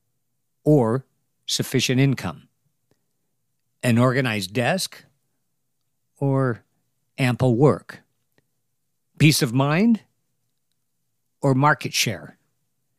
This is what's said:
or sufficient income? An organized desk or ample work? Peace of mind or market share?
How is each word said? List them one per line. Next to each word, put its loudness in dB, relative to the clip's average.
or 2
sufficient -2
income? -4
An 2
organized 0
desk -4
or -2
ample 0
work? 0
Peace 4
of -4
mind 0
or 2
market 0
share? -6